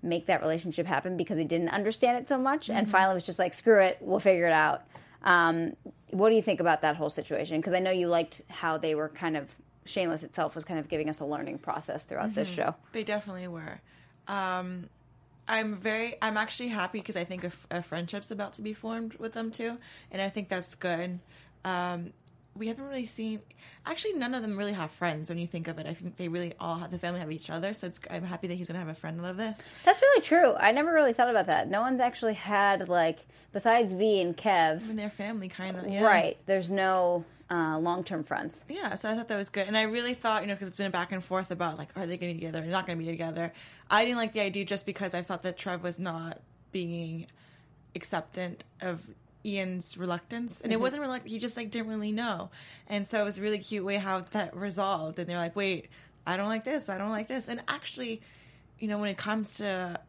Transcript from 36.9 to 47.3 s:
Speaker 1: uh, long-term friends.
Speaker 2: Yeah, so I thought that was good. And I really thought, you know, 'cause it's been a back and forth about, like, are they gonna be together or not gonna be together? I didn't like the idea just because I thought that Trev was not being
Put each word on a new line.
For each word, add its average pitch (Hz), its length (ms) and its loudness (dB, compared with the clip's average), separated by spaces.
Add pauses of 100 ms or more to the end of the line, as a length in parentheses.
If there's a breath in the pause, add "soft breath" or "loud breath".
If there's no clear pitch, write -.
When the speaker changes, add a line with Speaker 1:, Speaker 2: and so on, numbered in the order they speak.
Speaker 1:
uh, 160 300 2
long-term 170 460 -2
friends. - 420 -4
Speaker 2:
Yeah, 277 280 -6
so 214 140 -4
I 220 60 0
thought 226 140 -6
that 214 80 -2
was 196 120 -4
good. 196 180 -2
And 214 100 2
I 220 60 6
really 240 320 0
thought, 220 260 0
you 202 80 -4
know, 196 60 -2
'cause 196 120 -8
it's 180 100 -12
been 196 100 -2
a 185 40 -2
back 180 220 -2
and 185 100 -4
forth 185 280 -2
about, 170 260 -2
like, - 180 -12
are 190 100 -4
they 175 120 -6
gonna 175 160 -4
be 165 60 -6
together 160 220 -6
or 156 40 -6
not 180 200 -2
gonna 170 140 -4
be 160 60 -6
together? 165 480 -6 (360 loud breath)
I 208 140 6
didn't 247 140 0
like 226 160 -2
the 214 80 -2
idea 196 240 -2
just 196 200 -4
because 196 280 -4
I 175 80 -2
thought 175 220 -6
that 185 140 -4
Trev 180 240 -6
was 175 160 -4
not 165 440 -6 (320)
being 170 540 -6 (680 soft breath)